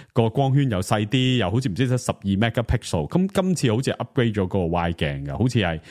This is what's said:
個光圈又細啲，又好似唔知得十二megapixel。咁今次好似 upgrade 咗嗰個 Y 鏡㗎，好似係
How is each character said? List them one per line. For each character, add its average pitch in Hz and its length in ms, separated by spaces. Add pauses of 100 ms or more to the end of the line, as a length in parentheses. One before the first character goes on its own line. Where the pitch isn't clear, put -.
(120)
個 113 180
光 135 240
圈 139 160
又 95 120
細 107 260
啲， 127 300
又 98 120
好 104 80
似 127 120
唔 92 40
知 123 140
得 123 100
十 - 140
二 - 80
megapixel。 98 880
咁 180 260
今 185 220
次 127 180
好 117 80
似 131 100
upgrade 117 420
咗 104 100
嗰 92 40
個 92 180
Y 85 260
鏡 71 340
㗎， 71 120
好 123 100
似 123 120
係 85 200 (120)